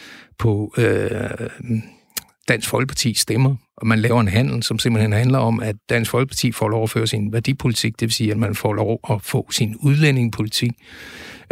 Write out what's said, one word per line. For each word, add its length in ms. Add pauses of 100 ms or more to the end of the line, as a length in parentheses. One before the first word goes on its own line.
(380)
på, 400
øh, 320 (1400)
Dansk 200
Folkeparti 460
stemmer, 420 (200)
og 100
man 120
laver 220
en 80
handel, 340
som 160
simpelthen 340
handler 260
om, 220
at 160 (120)
Dansk 220
Folkeparti 420
får 160
lov 140
at 80
føre 160
sin 260
værdipolitik, 680
det 60
vil 60
sige, 180
at 80
man 160
får 180
lov 280 (100)
at 120
få 300
sin 280
udlændingepolitik, 880 (800)